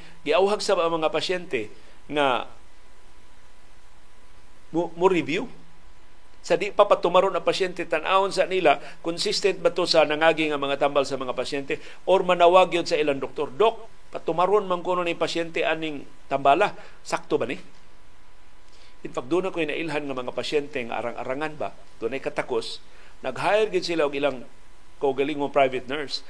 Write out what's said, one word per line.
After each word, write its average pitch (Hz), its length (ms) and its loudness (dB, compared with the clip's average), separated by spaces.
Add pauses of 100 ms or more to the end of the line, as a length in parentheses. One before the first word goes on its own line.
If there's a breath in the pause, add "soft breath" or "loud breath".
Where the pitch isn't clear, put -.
(220 loud breath)
giauhag 196 400 4
sa 196 160 4
mga 165 320 2
pasyente 156 640 -2 (320 loud breath)
nga 139 400 2 (2250)
mo, 170 240 -2
mo 175 160 4
review. 175 400 0 (960)
Sa - 80 2
di 180 160 2
pa 208 160 6
patumaron 185 480 4
ang 170 80 -2
pasyente, 175 480 0
tan-awon 180 400 2
sa 175 160 2
nila, 165 320 6 (240 loud breath)
consistent 180 640 0
ba 170 80 4
to 175 160 0
sa 156 160 8
nangagi 151 480 4
nga 139 80 -2
mga 139 160 0
tambal 143 240 4
sa 135 160 -2
mga 127 160 -2
pasyente, 139 480 -4 (240 loud breath)
or 190 160 6
manawag 180 480 8
yun 165 160 0
sa 175 80 0
ilang 147 240 2
doktor, 135 320 -4
"Dok, 208 400 2 (240)
patumaron 185 560 2
man 180 160 -2
kuno 180 160 2
ni 170 160 -2
pasyente 165 480 -2
aning 156 400 -2 (240)
tambala, 143 480 4 (240 loud breath)
sakto - 400 -2
ba 117 80 0
ni?" 147 80 -6 (1400 soft breath)
In 151 80 -8
fact, 143 160 -6
doon 185 240 0
ako 170 160 -2
inailhan 151 400 -2
nga 139 80 -4
mga 127 240 -4
pasyente 143 480 -2
nga 113 160 -4
arang-arangan 127 560 -4
ba, 104 160 -6 (240)
doon 113 160 -4
ay 135 80 -6
katakos, 131 560 -4 (480 soft breath)
nag-hire 175 480 2
gid 180 120 -2
sila 165 200 0
og 143 80 -2
ilang 139 320 0 (560)
kaugalingong 143 480 0
private 127 400 2
nurse. 143 400 -6